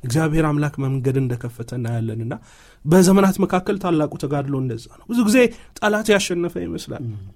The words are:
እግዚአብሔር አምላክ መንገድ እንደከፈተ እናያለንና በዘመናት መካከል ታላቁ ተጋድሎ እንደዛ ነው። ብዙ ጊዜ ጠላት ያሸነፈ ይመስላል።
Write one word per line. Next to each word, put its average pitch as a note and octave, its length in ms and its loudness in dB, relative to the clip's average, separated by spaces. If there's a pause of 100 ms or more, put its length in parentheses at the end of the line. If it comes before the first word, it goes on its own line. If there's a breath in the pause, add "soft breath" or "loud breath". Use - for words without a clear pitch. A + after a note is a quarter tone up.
እግዚአብሔር D#3 440 0
አምላክ D3 340 -2
መንገድ C3+ 380 -2
እንደከፈተ A#2+ 560 -6
እናያለንና A#2 640 -6 (480 soft breath)
በዘመናት F#3+ 560 6
መካከል F3+ 380 0
ታላቁ D#3 400 0
ተጋድሎ C#3 400 -4
እንደዛ A#2+ 320 -6
ነው። - 160 -20
ብዙ A#3 180 -2
ጊዜ G#3+ 160 6 (360 loud breath)
ጠላት G#3+ 340 -2
ያሸነፈ F3 500 0
ይመስላል። D#3+ 440 -10 (320)